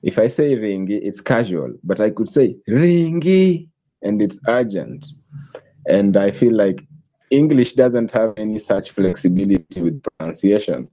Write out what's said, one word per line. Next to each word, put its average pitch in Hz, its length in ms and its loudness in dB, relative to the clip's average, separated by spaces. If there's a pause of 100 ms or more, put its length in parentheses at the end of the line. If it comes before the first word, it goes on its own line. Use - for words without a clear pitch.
If - 160 -4
I 110 100 2
say 143 280 0
ringi, 101 480 -4
it's 101 180 -8
casual, 85 520 -2 (100)
but 92 160 -4
I 107 100 2
could 104 200 -4
say 117 260 2 (140)
ringi, 170 960 2 (340)
and 104 200 -2
it's 101 260 -2
urgent. 98 600 -4 (800)
And 98 280 2
I 101 160 2
feel 117 220 2
like 101 340 0 (440)
English 139 420 4
doesn't 123 380 2
have 110 260 0
any 107 200 -6
such 98 340 -4
flexibility 92 920 0
with 85 220 -4
pronunciation. 82 880 -2